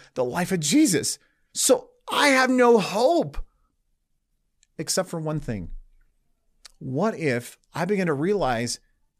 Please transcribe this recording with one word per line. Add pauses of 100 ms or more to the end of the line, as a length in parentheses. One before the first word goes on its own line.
(140)
the
life
of
Jesus. (340)
So (240)
I
have
no
hope, (1400)
except
for
one
thing. (1080)
What
if (160)
I
begin
to
realize (420)